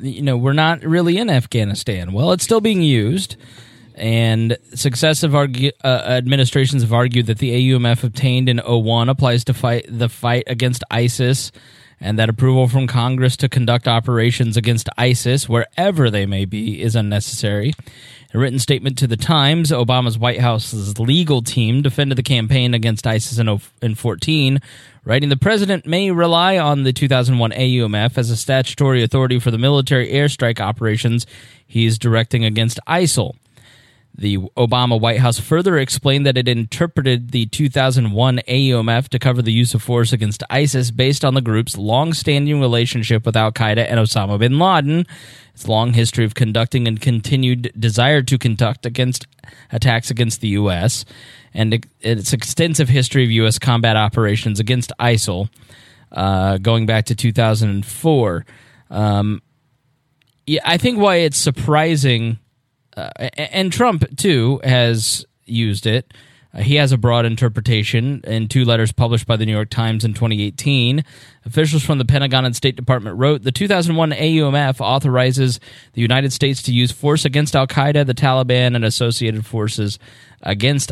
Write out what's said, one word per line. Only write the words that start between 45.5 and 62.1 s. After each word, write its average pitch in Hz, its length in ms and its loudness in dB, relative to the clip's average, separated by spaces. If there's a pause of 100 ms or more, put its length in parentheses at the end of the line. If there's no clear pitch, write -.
its - 140 -12
long 110 260 0
history 117 320 2
of 104 100 -4
conducting 117 540 0
and 107 100 -4
continued 123 800 0
desire 120 420 2
to 127 160 0
conduct 117 480 -2
against, 123 420 -4 (440)
attacks 117 400 0
against 113 300 -2
the 110 80 -2
U 101 200 0
S, 92 360 -2 (480)
and 110 220 0
it, 113 100 -4 (160)
its 110 320 -2
extensive 151 560 0
history 131 340 2
of 113 80 2
U 110 160 2
S 110 120 0
combat 117 360 2
operations 107 640 0
against 120 400 -2
isil, 107 480 0 (640)
uh, 95 460 0
going 113 280 0
back 110 200 2
to 117 100 -2
two 117 160 0
thousand 110 380 2
and 101 160 -2
four. 113 600 0 (440)
Um, 104 520 -2 (1040)
yeah, 156 200 -2
I 170 120 0
think 240 220 0
why 196 180 4
it's 160 200 0
surprising, 139 1040 0 (580)